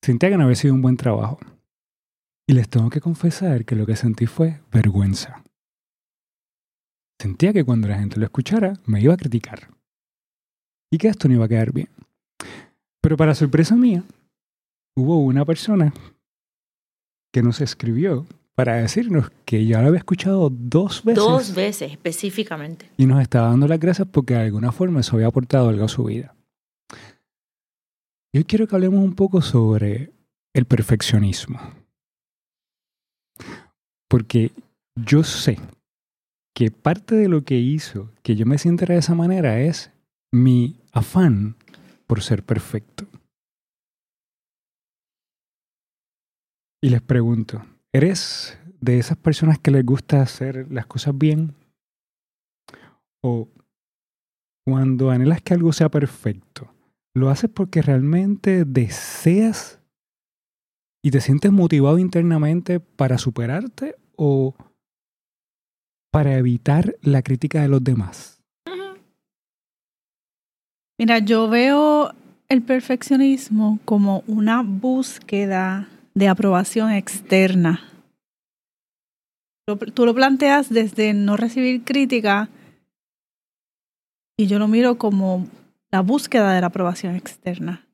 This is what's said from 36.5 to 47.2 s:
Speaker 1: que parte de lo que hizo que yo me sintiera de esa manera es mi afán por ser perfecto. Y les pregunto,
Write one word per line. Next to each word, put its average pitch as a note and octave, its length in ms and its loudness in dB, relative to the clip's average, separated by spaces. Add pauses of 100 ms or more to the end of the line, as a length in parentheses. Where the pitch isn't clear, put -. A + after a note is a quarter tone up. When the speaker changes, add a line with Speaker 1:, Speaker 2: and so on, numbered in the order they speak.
Speaker 1:
que A2+ 160 0
parte F#3+ 440 -4
de G#3+ 140 2
lo D3+ 140 0
que C3+ 120 -2
hizo B2 560 -4 (120)
que A2+ 120 0
yo A2 100 0
me C3+ 120 2
sintiera F3 360 0
de F3 60 4
esa E3+ 160 0
manera E3+ 460 0
es D#3+ 300 -4 (420)
mi B2 460 2 (120)
afán A2+ 640 0 (520)
por A2 140 -2
ser - 220 -4
perfecto. - 640 -8 (3750)
Y C#3 60 2
les A#2+ 120 2
pregunto, A2+ 600 -2 (300)